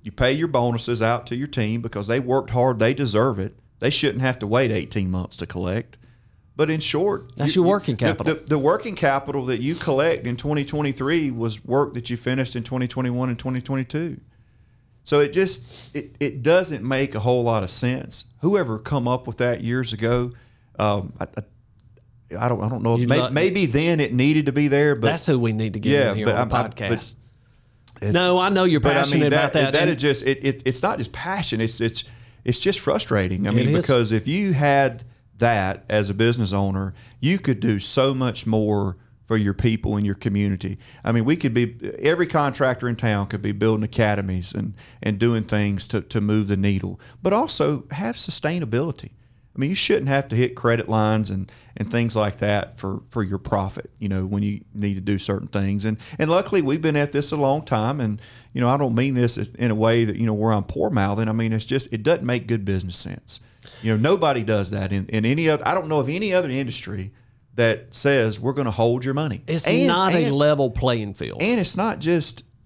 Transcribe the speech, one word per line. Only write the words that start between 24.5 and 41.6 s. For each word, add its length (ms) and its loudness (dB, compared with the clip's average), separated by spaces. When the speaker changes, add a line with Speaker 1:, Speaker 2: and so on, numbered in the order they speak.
Speaker 1:
be 160 2
there, 280 4
but 100 0
Speaker 2:
That's 200 0
who 120 4
we 140 2
need 220 -2
to 60 -4
get 120 0
Speaker 1:
yeah, 180 4
Speaker 2:
in 60 -2
here 100 0
Speaker 1:
but 100 2
Speaker 2:
on 120 0
the 80 -2
Speaker 1:
I'm, 80 2
I, 40 -8
Speaker 2:
podcast. 460 -4
Speaker 1:
but 80 -4
it 40 2
Speaker 2:
No, 260 4
I 120 2
know 140 4
you're 160 4
Speaker 1:
but 160 4
I 60 4
mean, 20 4
Speaker 2:
passionate 260 4
Speaker 1:
that, 80 4
Speaker 2:
about 160 2
that, 200 2
Speaker 1:
that 140 4
Speaker 2:
and 80 0
Speaker 1:
is 60 -6
just, 240 2
it, 180 0
it, 220 -2
it's 160 -2
not 160 0
just 140 -6
passion. 480 -4
It's, 200 -2
it's, 240 -2
it's 160 0
just 200 0
frustrating. 680 0
I 60 0
Speaker 2:
It 20 0
Speaker 1:
mean, 160 4
Speaker 2:
is. 100 2
Speaker 1:
because 320 2
if 160 0
you 240 0
had 520 2
that 500 0
as 220 2
a 40 -2
business 380 2
owner, 400 -2
you 200 0
could 220 -2
do 180 2
so 340 2
much 340 -2
more 520 0
for 120 0
your 180 2
people 440 0
in 60 0
your 100 0
community. 640 -2
I 80 0
mean, 140 2
we 100 2
could 160 -2
be, 240 0